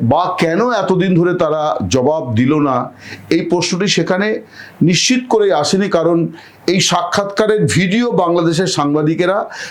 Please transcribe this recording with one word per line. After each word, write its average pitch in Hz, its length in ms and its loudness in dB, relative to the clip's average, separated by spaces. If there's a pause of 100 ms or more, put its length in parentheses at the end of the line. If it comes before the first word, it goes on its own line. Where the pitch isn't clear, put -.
বা 147 380 0
কেন 180 300 0
এতদিন 190 440 0
ধরে 175 200 2
তারা 156 420 0 (120)
জবাব 131 460 0
দিল 139 240 2
না, 131 320 0 (400)
এই 165 120 2
প্রশ্নটি 175 440 -2
সেখানে 185 540 0 (420)
নিশ্চিত 175 460 2
করেই 208 240 2
আসেনি। 185 360 0
কারণ 170 380 2 (400)
এই 180 140 2
সাক্ষাৎকারের 202 840 0
ভিডিও 202 460 0
বাংলাদেশের 170 540 0
সাংবাদিকেরা 156 840 0 (200)